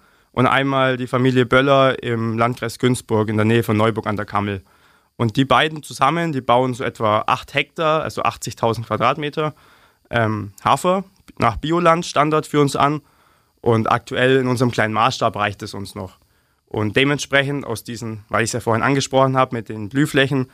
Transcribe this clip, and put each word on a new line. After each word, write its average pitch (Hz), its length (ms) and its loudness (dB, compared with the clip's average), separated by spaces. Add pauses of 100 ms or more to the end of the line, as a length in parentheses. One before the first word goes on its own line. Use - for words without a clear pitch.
(320)
und 127 140 2
einmal 135 500 2
die 123 100 -6
Familie 127 400 2
Böller 135 560 4
im 113 340 -2
Landkreis 117 440 -2
Günzburg 113 480 0
in 110 80 -2
der 107 100 2
Nähe 113 160 4
von 110 140 0
Neuburg 110 320 0
an 104 80 -4
der 104 100 -6
Kammel. 101 360 -4 (540)
Und 117 200 -2
die 143 80 2
beiden 147 400 2
zusammen, 160 480 0
die 131 80 -4
bauen 127 340 2
so 113 80 -8
etwa 107 440 0
acht - 280 -4
Hektar, 156 480 -2
also - 200 -6
achtzigtausend 113 640 -4
Quadratmeter, 147 640 -2 (560)
ähm, 107 420 -2 (120)
Hafer 180 400 0 (340)
nach 113 180 0
Bioland-Standard 156 920 0
für 147 140 0
uns 139 140 2
an. 143 280 0 (580)
Und 110 300 2
aktuell 127 460 2
in 127 120 0
unserem 123 240 0
kleinen 110 200 -2
Maßstab 113 440 0
reicht 104 260 -4
es 104 100 -12
uns 98 220 -12
noch. 98 240 -12 (480)
Und 107 300 -2
dementsprechend 139 680 0
aus 113 200 -8
diesen, 110 440 -10
weil 110 160 0
ich's - 80 -4
ja 120 80 -4
vorhin 113 220 0
angesprochen 131 540 2
hab 131 160 2
mit 117 160 -6
den 107 200 -10
Blühflächen, 135 640 0